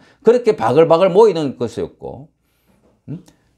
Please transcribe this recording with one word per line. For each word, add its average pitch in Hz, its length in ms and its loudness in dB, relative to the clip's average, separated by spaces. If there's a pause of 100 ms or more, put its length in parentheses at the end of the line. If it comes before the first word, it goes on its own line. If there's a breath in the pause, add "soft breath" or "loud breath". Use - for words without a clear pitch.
(220 soft breath)
그렇게 233 340 0
바글바글 160 540 2
모이는 170 460 2
것이었고, 104 720 -12 (800)
음? 160 160 -16 (340 soft breath)